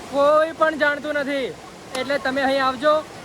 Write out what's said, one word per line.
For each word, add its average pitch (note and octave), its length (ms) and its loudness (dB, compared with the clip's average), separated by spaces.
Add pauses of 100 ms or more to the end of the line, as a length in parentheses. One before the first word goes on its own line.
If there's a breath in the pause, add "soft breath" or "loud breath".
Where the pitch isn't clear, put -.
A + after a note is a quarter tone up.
(100)
કોઈ D4+ 420 4
પણ D#4 260 0
જાણતું D4 360 0
નથી. C#4 400 -4 (440)
એટલે C4+ 200 -2
તમે C4+ 240 -2
અહીં C4+ 200 2
આવજો, C4 300 2 (320)